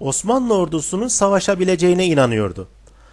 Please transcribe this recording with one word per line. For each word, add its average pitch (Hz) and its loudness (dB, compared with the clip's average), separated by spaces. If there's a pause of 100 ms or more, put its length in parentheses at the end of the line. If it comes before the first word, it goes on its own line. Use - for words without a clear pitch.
Osmanlı 226 -2
ordusunun 180 -2
savaşabileceğine 185 2
inanıyordu. 110 0 (440)